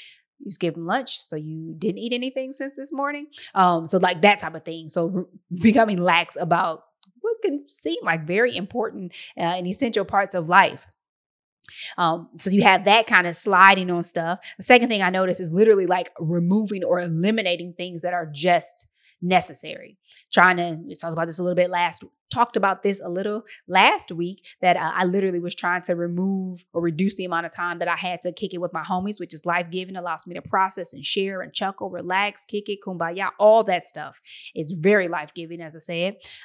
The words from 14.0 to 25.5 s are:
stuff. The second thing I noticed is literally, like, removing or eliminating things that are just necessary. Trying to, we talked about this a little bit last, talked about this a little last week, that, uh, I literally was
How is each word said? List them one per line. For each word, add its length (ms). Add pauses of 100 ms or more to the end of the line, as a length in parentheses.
stuff. 360 (180)
The 60
second 240
thing 140
I 80
noticed 320
is 100
literally, 340
like, 320
removing 640
or 180
eliminating 720
things 280
that 120
are 120
just 640 (340)
necessary. 760 (340)
Trying 260
to, 240
we 140
talked 160
about 160
this 120
a 40
little 120
bit 140
last, 360 (260)
talked 240
about 280
this 200
a 60
little 340 (240)
last 460
week, 320 (160)
that, 160
uh, 180
I 80
literally 380
was 120